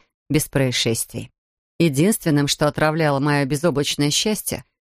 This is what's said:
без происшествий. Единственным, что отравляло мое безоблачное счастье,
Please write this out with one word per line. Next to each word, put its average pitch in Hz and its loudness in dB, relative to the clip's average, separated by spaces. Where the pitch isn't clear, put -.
без - 0
происшествий. 120 -2
Единственным, 151 2
что - 0
отравляло 151 0
мое 143 2
безоблачное 147 0
счастье, - -4